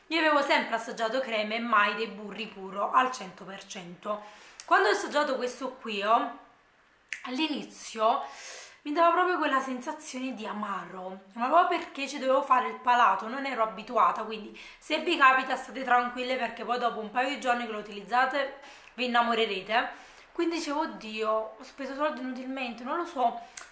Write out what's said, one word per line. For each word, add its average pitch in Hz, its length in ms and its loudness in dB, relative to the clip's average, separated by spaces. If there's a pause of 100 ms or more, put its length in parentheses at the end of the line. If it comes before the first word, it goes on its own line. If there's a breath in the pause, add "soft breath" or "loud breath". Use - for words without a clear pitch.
io 320 120 -2
avevo 302 220 6
sempre 269 360 2
assaggiato 226 440 -2
creme 220 360 -2
e 233 40 -2
mai 214 340 4
dei 220 140 -4
burri 202 380 -10
puro 202 440 -6
al 247 220 4
cento 190 320 -12
per 190 220 -14
cento. 208 560 -8 (420 loud breath)
Quando 392 240 6
ho 403 40 4
assaggiato 285 440 0
questo 247 360 -4
qui, 208 300 -6
oh, 240 360 2 (880)
all'inizio 254 1000 -2 (600 loud breath)
mi 294 100 -8
dava 339 180 6
proprio 349 280 4
quella 277 220 2
sensazione 262 720 -6
di 208 140 -10
amaro, 190 840 -8
ma 240 160 -2
proprio 349 300 6
perché 277 280 -6
ci 277 120 -8
dovevo 262 240 4
fare 247 260 4
il - 80 -6
palato, 226 500 4
non 269 180 -6
ero 240 200 0
abituata, 220 580 2
quindi 214 360 -10 (200 loud breath)
se 311 220 -2
vi 320 160 2
capita 262 400 6
state 254 260 -8
tranquille 247 540 2
perché 233 280 -6
poi 233 140 -2
dopo 233 220 -2
un 214 100 -8
paio 247 180 0
di 277 120 -4
giorni 240 260 0
che 214 60 -8
lo 208 60 -6
utilizzate 240 840 -2 (340 loud breath)
vi 247 120 -2
innamorerete. 233 1000 0 (260 loud breath)
Quindi 339 260 0
dicevo, 302 240 -2
"Oddio, 220 500 -4 (280)
ho 269 40 -18
speso 269 320 -10
soldi 285 260 -2
inutilmente", 254 640 -6
non 294 140 -4
lo 349 80 -4
so, 240 340 0 (320 loud breath)